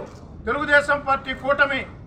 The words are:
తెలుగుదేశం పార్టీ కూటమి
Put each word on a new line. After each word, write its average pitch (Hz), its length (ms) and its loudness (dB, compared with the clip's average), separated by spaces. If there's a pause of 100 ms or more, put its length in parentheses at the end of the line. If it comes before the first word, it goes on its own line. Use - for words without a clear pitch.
(440)
తెలుగుదేశం 285 640 2
పార్టీ 269 260 0
కూటమి 277 520 0 (200)